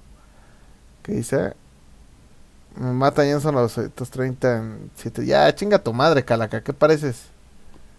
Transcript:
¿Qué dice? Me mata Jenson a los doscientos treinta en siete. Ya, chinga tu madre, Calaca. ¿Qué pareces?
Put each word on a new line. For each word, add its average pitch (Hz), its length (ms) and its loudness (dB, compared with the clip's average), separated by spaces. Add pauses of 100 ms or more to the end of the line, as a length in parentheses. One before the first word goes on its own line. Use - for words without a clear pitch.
(1040)
¿Qué - 100 -6
dice? - 420 -2 (1200)
Me 127 160 -6
mata 135 300 2
Jenson 143 340 2
a 123 60 4
los 117 120 0
doscientos 120 360 -8
treinta 127 480 -2
en 110 380 -10
siete. - 280 -8
Ya, 143 300 4
chinga 202 240 0
tu 120 140 -2
madre, 143 320 2
Calaca. 113 380 -2
¿Qué 139 100 -8
pareces? 147 560 0 (720)